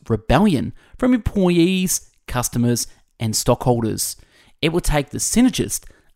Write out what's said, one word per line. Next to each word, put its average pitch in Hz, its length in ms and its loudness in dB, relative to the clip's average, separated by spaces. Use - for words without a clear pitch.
rebellion 127 640 0
from 254 160 2
employees, 185 960 0
customers, 120 600 -2
and 110 160 -4
stockholders. 117 800 -2
It 156 80 0
will 170 100 -2
take 147 300 0
the - 80 -8
synergist, - 680 0